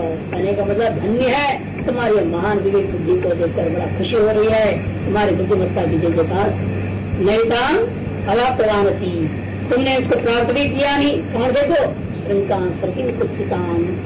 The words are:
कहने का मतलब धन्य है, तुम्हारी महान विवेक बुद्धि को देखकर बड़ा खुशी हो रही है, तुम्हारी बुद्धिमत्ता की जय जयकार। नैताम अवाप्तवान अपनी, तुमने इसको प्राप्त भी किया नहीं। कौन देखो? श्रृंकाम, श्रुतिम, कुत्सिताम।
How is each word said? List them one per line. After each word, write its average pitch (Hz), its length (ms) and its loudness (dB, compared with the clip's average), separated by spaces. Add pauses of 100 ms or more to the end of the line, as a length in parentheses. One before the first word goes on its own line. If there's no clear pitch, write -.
(320)
कहने 185 220 0
का 202 100 0
मतलब 202 360 0
धन्य 240 300 0
है, 277 560 -2
तुम्हारी 226 400 2
महान 185 340 0
विवेक 196 320 0
बुद्धि 180 300 0
को 175 140 0
देखकर 165 340 -2
बड़ा 196 280 -2
खुशी 196 160 -2
हो 220 140 4
रही 214 240 2
है, 214 280 2 (260)
तुम्हारी 202 300 2
बुद्धिमत्ता 185 460 0
की 160 180 0
जय 165 100 2
जयकार। 190 440 2 (680)
नैताम 233 580 2 (560)
अवाप्तवान 214 520 2
अपनी, 170 640 -2 (200)
तुमने 262 280 2
इसको 240 220 0
प्राप्त 233 320 2
भी 285 180 0
किया 285 280 0
नहीं। 285 240 2
कौन 247 300 -2
देखो? 285 580 2 (160)
श्रृंकाम, 196 440 0
श्रुतिम, 196 500 -4
कुत्सिताम। 339 640 -2 (220)